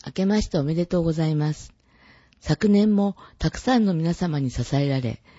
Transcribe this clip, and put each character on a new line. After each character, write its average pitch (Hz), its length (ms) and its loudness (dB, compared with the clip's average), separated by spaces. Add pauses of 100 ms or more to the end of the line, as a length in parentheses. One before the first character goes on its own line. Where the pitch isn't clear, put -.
明 139 60 -12
け 190 140 -2
ま 208 160 2
し - 60 -2
て - 100 -2
お 147 60 2
め 147 100 -2
で 170 140 -2
と 180 140 0
う - 20 -2
ご 165 100 0
ざ 160 140 0
い 156 80 0
ま 151 180 0
す。 - 180 -12 (680)
昨 - 280 0
年 208 280 4
も 202 200 0 (220)
た 156 140 -2
く - 80 -14
さ 254 180 2
ん 226 80 4
の 190 80 2
皆 165 220 0
様 156 240 -2
に 135 100 -2
支 123 260 -4
え 143 140 0
ら 135 120 0
れ、 113 200 -6 (180)